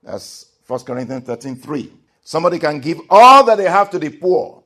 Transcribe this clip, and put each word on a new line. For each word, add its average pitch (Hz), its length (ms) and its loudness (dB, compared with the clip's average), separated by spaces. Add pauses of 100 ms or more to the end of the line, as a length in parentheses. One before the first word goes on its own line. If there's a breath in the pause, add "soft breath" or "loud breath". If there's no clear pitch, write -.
That's - 480 -18 (100)
First 127 240 -10
Corinthians 127 380 -10
thirteen 127 320 -12
three. 135 340 -12 (320)
Somebody 170 380 -4
can 151 180 -4
give 156 220 -8 (100)
all 247 340 8
that 226 120 2
they 196 120 -2
have 196 220 0
to 175 80 -8
the 151 120 -8
poor 170 560 -6